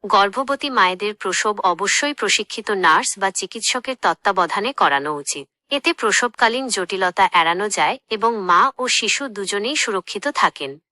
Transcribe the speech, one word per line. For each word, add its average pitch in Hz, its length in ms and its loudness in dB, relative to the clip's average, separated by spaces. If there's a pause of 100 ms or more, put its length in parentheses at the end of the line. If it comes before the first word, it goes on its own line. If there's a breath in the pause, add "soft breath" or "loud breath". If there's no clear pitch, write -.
গর্ভবতী 240 640 2
মায়েদের 202 460 0
প্রসব 196 440 -2
অবশ্যই 202 540 0
প্রশিক্ষিত 214 580 -2
নার্স 190 480 2
বা 190 120 0
চিকিৎসকের 240 680 -4
তত্ত্বাবধানে 196 720 0
করানো 147 420 2
উচিত। - 580 -10
এতে 330 200 -2
প্রসবকালীন 240 760 0
জটিলতা 185 680 0
এড়ানো 175 360 2
যায় 180 280 0 (120)
এবং 220 320 0
মা 185 360 4
ও 254 100 -4
শিশু 240 400 -2
দুজনেই 202 480 -4
সুরক্ষিত 202 520 -4
থাকেন। 151 520 -2 (120)